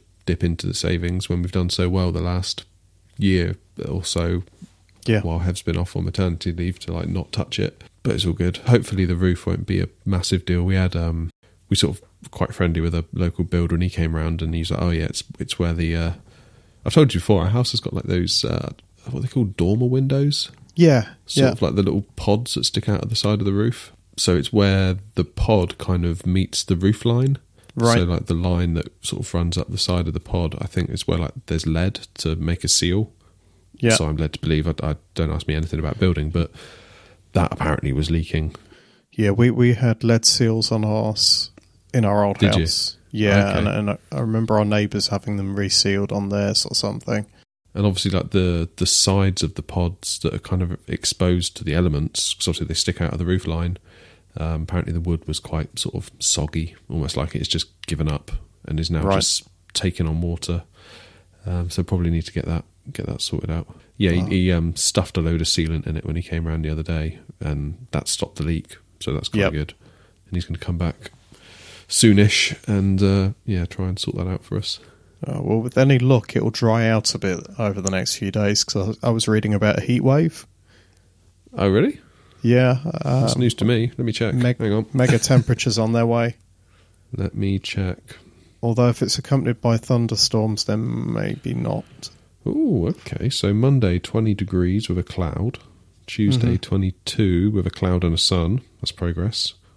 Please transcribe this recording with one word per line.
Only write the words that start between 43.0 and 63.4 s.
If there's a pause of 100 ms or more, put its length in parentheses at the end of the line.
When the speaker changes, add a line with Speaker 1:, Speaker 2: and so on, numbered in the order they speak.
Speaker 2:
Yeah,
Speaker 1:
Okay.
Speaker 2:
and,
and
I, (140)
I
remember
our
neighbours
having
them
resealed
on
theirs
or
something. (480)
Speaker 1:
And
obviously,
like,
the,
the
sides
of
the
pods
that
are
kind
of (100)
exposed
to
the
elements,
'cause
obviously
they
stick
out
of
the
roof
line. (600)
Um,
apparently
the
wood
was
quite
sort
of
soggy, (140)
almost
like
it's
just (200)
given
up (340)
and
is
now
Speaker 2:
Right.
Speaker 1:
just (260)
taking
on
water. (840)
Um,
so
probably
need
to
get
that, (300)
get
that
sorted